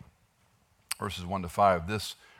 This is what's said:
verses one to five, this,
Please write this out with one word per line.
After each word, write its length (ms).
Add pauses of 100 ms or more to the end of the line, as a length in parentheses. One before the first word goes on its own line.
(1000)
verses 260
one 160
to 60
five, 400
this, 260 (240)